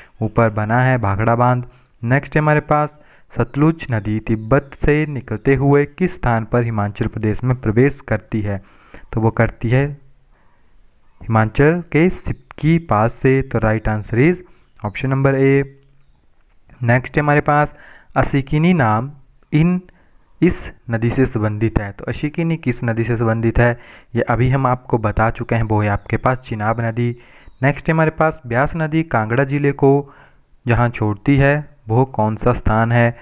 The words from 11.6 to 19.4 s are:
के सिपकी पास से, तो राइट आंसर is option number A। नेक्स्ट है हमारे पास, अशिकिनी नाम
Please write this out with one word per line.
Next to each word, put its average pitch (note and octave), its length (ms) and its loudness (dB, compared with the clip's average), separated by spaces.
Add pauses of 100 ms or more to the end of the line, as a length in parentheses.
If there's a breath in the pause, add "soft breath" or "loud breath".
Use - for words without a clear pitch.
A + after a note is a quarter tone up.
के E3 180 4
सिपकी - 680 -2
पास A#2 360 0
से, C3 280 2
तो C3 160 -4
राइट A2 300 0
आंसर G#2+ 300 -4
is E3 180 4 (440 soft breath)
option G#2 320 -6
number C3+ 220 2
A। C3+ 300 4 (1160)
नेक्स्ट B2 340 0
है D3+ 60 0
हमारे D3 180 2
पास, D3 340 0 (420 loud breath)
अशिकिनी D3+ 580 0
नाम A#2+ 360 0 (420)